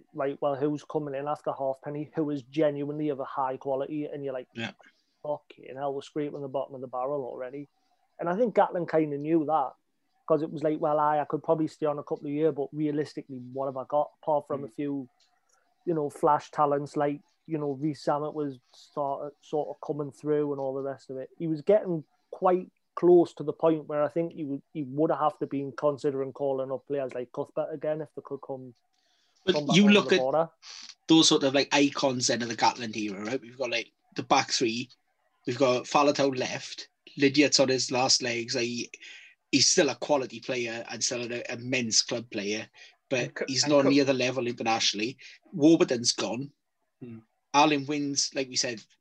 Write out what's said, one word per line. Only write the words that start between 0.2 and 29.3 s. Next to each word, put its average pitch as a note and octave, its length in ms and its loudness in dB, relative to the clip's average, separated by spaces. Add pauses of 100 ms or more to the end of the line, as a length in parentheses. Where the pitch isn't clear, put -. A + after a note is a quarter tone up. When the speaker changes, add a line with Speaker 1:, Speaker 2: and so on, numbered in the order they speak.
Speaker 1:
well, C#3+ 140 0
who's D3 300 -2
coming D3 300 -6
in C#3 120 -6
after D3 240 -4
Halfpenny, C#3+ 640 -6
who D#3 140 0
is D3 140 -4
genuinely D3 680 -2
of C3+ 100 -4
a C3 60 -6
high C3 320 -4
quality?" C#3 480 -4
And D3 180 -10
you're C3+ 100 -6
like, B2+ 200 -10
Speaker 2:
Yeah. A2+ 180 -8 (500)
Speaker 1:
"Fucking D3 540 -10
hell, C#3 180 -4
we're C#3 80 -6
scraping D3 400 -8
the C#3 60 -8
bottom C3+ 280 -6
of B2+ 60 -14
the C3 60 -10
barrel B2+ 380 -4
already." B2+ 420 -10 (520)
And E3 100 -4
I F3+ 80 -2
think A#3 180 0
Gatlin F3+ 320 2
kinda D3+ 300 0
knew D#3 280 2
that, C#3+ 280 0 (520)
'cause D#3 180 4
it D#3+ 80 -4
was D3 120 -6
like, D#3 160 0
"Well, D3+ 180 2
I, D3+ 220 4
I C#3+ 60 0
could D3 180 -4
probably D#3+ 240 2
stay - 180 -6
on D3 140 0
a C#3 40 -10
couple D#3 240 -6
of C#3+ 40 -6
years, D3 240 2
but C#3 160 -4
realistically, D3 680 -4 (120)
what C3+ 140 -6
have C3+ 120 -6
I C3 120 -6
got?" D3 220 0 (120)
Apart D3 240 0
from C#3+ 140 -4
Speaker 3:
Mm. C#3+ 60 -10
Speaker 1:
a - 20 -20
few, C#3+ 400 -6 (760)
you F3 80 0
know, D3 160 0
flash D3 420 2
talents, C#3+ 440 0
like, D3 240 0 (280)
you D#3+ 100 -4
know, D3 160 -4
Reece C#3 320 -6
Zammit D3+ 280 -2
was C#3+ 260 -6 (120)
sort C#3+ 540 -6
of, C#3+ 60 -12 (100)
sort D3+ 260 -4
of - 180 -12
coming D3 280 -6
through D3 400 0
and C#3 80 -6
all C3+ 120 -4
the C3+ 80 -6
rest C3+ 280 -8
of C3 80 -10
it. C3 200 -10
He E3+ 100 -4
was D#3 140 -2
getting F#3 440 2 (260)
quite F#3 400 2 (240)
close F3 380 8
to - 100 -12
the D3 100 -4
point D#3 340 2
where D3 160 0
I C#3+ 60 2
think E3+ 240 -2
he D#3+ 100 -8
would, C#3 180 -6 (120)
he D#3 100 -6
would C#3 260 0
have D3 300 0
to D3 80 -2
been C#3 240 -4
considering C3+ 600 -2
calling C3+ 360 -2
up C3 160 -8
players C3+ 280 -4
like B2+ 180 -8
Cuthbert D3 400 -6
again D#3 300 -4
if C#3+ 120 -12
they C#3+ 80 -12
could C#3 200 -12
come, C3 320 -12 (720)